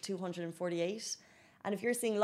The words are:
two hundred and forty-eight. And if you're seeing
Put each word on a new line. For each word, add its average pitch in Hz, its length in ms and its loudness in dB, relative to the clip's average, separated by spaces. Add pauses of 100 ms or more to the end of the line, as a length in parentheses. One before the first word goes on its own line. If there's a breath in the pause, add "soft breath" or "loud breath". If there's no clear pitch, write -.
two 196 160 -2
hundred 175 240 -4
and 165 140 -8
forty-eight. 175 460 0 (560 loud breath)
And 196 120 0
if 180 60 -4
you're 240 200 2
seeing 220 220 4